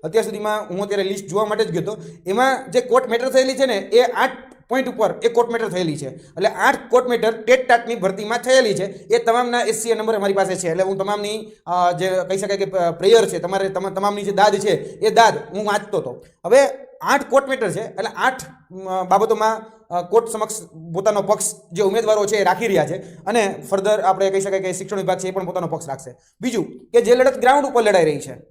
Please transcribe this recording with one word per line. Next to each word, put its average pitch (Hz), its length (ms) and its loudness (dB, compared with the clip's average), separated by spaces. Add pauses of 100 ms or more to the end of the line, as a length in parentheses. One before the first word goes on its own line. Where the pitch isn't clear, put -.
અત્યાર 202 200 0
સુધીમાં 214 440 -6
હું 185 140 -6
અત્યારે 196 220 -2
લિસ્ટ 196 220 -6
જોવા 202 180 -2
માટે 214 200 -2
જ 180 60 -6
ગયો 165 120 -4
હતો, 160 200 -8 (240)
એમાં 240 440 0
જે 247 100 2
કોર્ટ 247 280 2
મેટર 233 200 -2
થયેલી 262 260 2
છે 269 120 0
ને, 226 120 0
એ 196 220 4
આઠ 247 300 2 (380)
પોઇન્ટ 254 200 -2
ઉપર 214 340 0
એ 226 60 2
કોર્ટ 233 220 2
મેટર 226 180 -4
થયેલી 170 280 -2
છે. 143 120 -10
એટલે - 400 -4
આઠ 233 280 2 (140)
કોર્ટ 247 180 4
મેટર 233 240 0
ટેટ 247 360 2
ટાટની 233 260 2
ભરતીમાં 208 440 -4
થયેલી 247 360 2
છે. 180 100 -4
એ - 340 -2
તમામના 240 420 0
એસ 214 220 -2
સી 233 80 -4
એ 220 40 4
નંબર 220 200 -2
અમારી 202 180 0
પાસે 190 240 0
છે. 175 120 -4
એટલે 175 140 0
હું 190 160 -2
તમામની, 208 540 -4 (140)
અ, 180 320 2
જે 185 120 0 (180)
કહી 190 100 -2
શકાય 202 180 -2
કે 190 80 -2
પ-, 175 340 0
પ્રેયર 208 280 6
છે, 175 120 -6
તમારે 190 300 -2
તમ-, 190 220 -4
તમામની 202 320 -2
જે 202 80 -4
દાદ 196 240 4
છે, 202 160 -2 (120)
એ - 280 -2
દાદ 196 460 2
હું 208 80 -6
વાંચતો 202 340 -2
હતો. 127 260 -10 (220)
હવે 226 120 6 (420)
આઠ 226 300 0
કોર્ટ 269 180 2
મેટર 247 220 -2
છે, 185 100 -6
એટલે 220 360 -8
આઠ, 240 260 0 (300)
અ, 185 300 -6
બાબતોમાં, 214 640 2 (240)
અ, 175 120 -4
કોર્ટ 220 260 2
સમક્ષ 214 340 -6 (320)
પોતાનો 202 280 0
પક્ષ 208 220 0 (280)
જે 180 100 -2
ઉમેદવારો 214 440 2
છે 214 100 0
એ 196 80 2
રાખી 190 220 0
રહ્યા 170 200 2
છે 165 100 -6 (300)
અને 202 280 0 (180)
further 202 280 0
આપણે 190 300 2
કહી 196 100 0
શકાય 190 200 -2
કે 185 120 -4
શિક્ષણ 190 240 -8
વિભાગ 185 220 -2
છે 185 100 -6
એ - 20 -4
પણ 185 140 -6
પોતાનો 175 220 -6
પક્ષ 147 220 -8
રાખશે. 131 260 -12 (260)
બીજું 220 240 -2
કે - 360 0
જે 226 140 4
લડત 254 260 4
ગ્રાઉન્ડ 269 260 4
ઉપર 254 160 2
લડાઈ 190 220 4
રહી 151 140 0
છે 127 160 -14 (160)